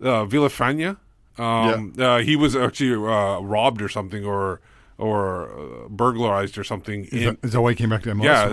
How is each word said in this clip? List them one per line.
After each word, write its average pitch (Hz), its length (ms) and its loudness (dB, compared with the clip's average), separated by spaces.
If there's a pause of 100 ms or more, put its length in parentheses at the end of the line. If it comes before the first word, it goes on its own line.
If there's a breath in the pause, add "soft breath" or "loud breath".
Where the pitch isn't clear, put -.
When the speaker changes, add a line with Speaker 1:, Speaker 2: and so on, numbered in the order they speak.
Speaker 1:
Uh, 120 260 0
Villafaña? 147 720 0 (400)
Um, 113 580 0
Speaker 2:
Yeah. 127 180 0
Speaker 1:
uh, 120 40 4
he 147 180 2
was 143 180 2
actually, 127 400 0
uh, 104 460 0
robbed 107 420 0
or 101 60 -4
something, 101 360 -6
or, 98 360 -2 (380 soft breath)
or, 98 500 -2 (100)
uh, 62 300 -14
burglarized 110 720 0
or 101 60 -8
something. 101 420 -8
Speaker 2:
Is - 60 -12
Speaker 1:
In 120 120 -2 (160)
Speaker 2:
that, 131 60 -4
is 110 80 -2
that 123 80 4
why 120 80 4
he 110 60 0
came 117 140 0
back 107 120 0
to 117 80 -4
M 104 100 0
L 123 60 2
S - 20 6
Speaker 1:
Yeah, 127 140 6
Speaker 2:
so 104 60 4
Speaker 1:
so 101 40 0